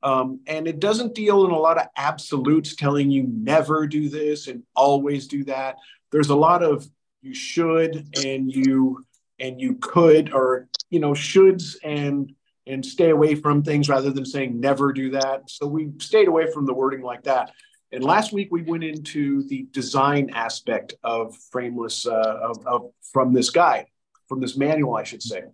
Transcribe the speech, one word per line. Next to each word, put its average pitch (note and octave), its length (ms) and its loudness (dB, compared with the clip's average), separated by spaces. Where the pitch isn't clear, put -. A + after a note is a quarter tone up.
Um, C3 440 -2
and D#3 200 -6
it D#3 120 -6
doesn't G#3+ 340 0
deal G3+ 320 4
in F3+ 60 2
a D#3+ 80 0
lot D#3+ 180 4
of - 180 -2
absolutes D3 800 -2
telling C#3+ 360 2
you C3+ 160 2
never C#3+ 580 0
do D3+ 240 -2
this D3+ 380 -4
and A#2+ 160 -14
always C#3 520 2
do C#3+ 160 -6
that. C3+ 320 -6
There's D3 180 2
a C#3+ 60 4
lot E3+ 280 4
of D3 240 0
you C3 140 -16
should D#3+ 720 -2
and C3+ 260 -4
you, C3 540 2
and B2+ 220 -10
you - 140 -2
could, - 580 4
or, B2+ 340 0
you F3 100 0
know, D3 120 0
shoulds F#3 720 4
and, C#3+ 500 -4
and C3 180 -8
stay E3 280 2
away D3+ 240 4
from D3 280 0
things D3 260 0
rather C#3 200 2
than C3+ 160 -4
saying B2+ 340 -6
never C3+ 320 2
do C3+ 200 -4
that. C3+ 400 -4
So - 160 -8
we D3+ 320 -6
stayed G#3+ 280 4
away D#3+ 240 2
from D3 140 -4
the C3 80 0
wording C3 300 -2
like B2 200 -10
that. C3 280 0
And B2+ 120 -8
last G3+ 300 2
week G3 180 -4
we E3+ 120 -2
went E3 200 -4
into D3 680 -4
the C3 220 -8
design C#3 600 0
aspect A2+ 720 -6
of A2+ 340 -6
frameless, A#2+ 560 -6
uh, A2 340 0
of, A2+ 240 -6
of, B2 260 -2
from B2+ 200 2
this B2+ 180 2
guide, E3 340 4
from C3 120 -8
this C3 180 -6
manual, C#3 380 0
I G#2+ 80 -4
should G#2+ 180 -14
say. G#2 200 -10